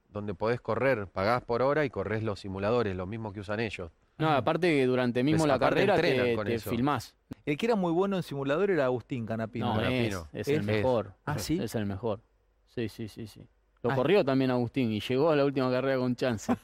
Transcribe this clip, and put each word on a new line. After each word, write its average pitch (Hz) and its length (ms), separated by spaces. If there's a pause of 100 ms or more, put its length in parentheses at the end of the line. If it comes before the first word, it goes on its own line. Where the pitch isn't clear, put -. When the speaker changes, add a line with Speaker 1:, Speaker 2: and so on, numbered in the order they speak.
Speaker 1:
donde 104 260
podés 113 260
correr, 110 460
pagás 107 360
por 117 200
hora 143 220
y 127 40
corres 101 320
los 110 200
simuladores, 101 540
lo 90 120
mismo 110 260
que 104 60
usan 104 200
ellos. 98 320 (280)
Speaker 2:
No, 160 100
aparte 160 400
que 139 160
durante 123 380
mismo 160 160
Speaker 1:
Pues, 156 80
Speaker 2:
la 139 80
Speaker 1:
aparte 151 320
Speaker 2:
carrera 196 80
Speaker 1:
entrenan 156 320
Speaker 2:
te, 120 80
Speaker 1:
con 107 100
Speaker 2:
te 113 80
Speaker 1:
eso. 107 160
Speaker 2:
filmás. 120 460 (320)
Speaker 3:
El 143 100
que 214 80
era 233 100
muy 180 160
bueno 196 240
en 180 60
simulador 143 480
era 156 160
Agustín 123 400
Canapino. 113 480
Speaker 2:
No, - 80
Speaker 1:
Canapino. 117 520
Speaker 2:
es, - 80
es 104 80
el 123 100
Speaker 3:
¿Es? 101 60
Speaker 2:
mejor. 107 480 (120)
Speaker 3:
¿Ah, 147 140
sí? 156 200
Speaker 2:
Es 113 140
el 107 140
mejor. 101 320 (480)
Sí, 113 220
sí, 113 180
sí, 113 180
sí. 107 160 (400)
Lo 123 100
Speaker 3:
Ah. 135 40
Speaker 2:
corrió 131 280
también 131 280
Agustín 123 420
y 104 80
llegó 135 300
a 151 40
la 139 100
última 135 260
carrera 131 260
con 127 180
chance. 123 380 (100)